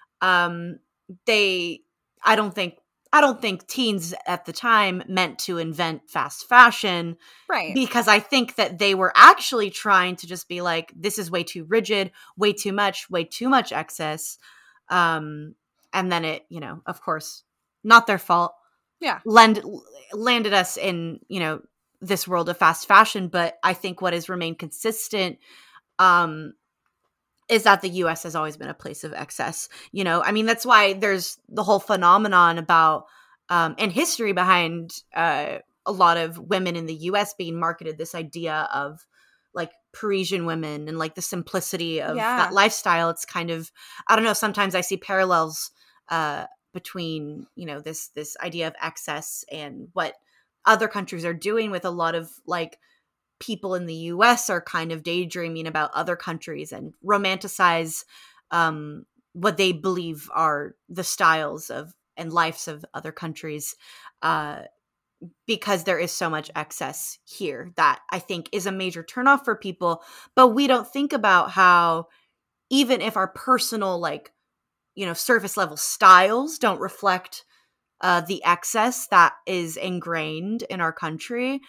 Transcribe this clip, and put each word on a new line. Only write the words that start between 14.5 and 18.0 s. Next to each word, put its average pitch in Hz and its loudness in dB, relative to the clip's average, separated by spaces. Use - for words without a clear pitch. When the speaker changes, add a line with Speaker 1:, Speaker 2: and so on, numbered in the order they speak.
Speaker 1:
Um, 156 -2
and 185 -2
then 170 0
it, 156 -6
you 170 -16
know, 151 -14
of 175 -10
course, - -6
not 226 8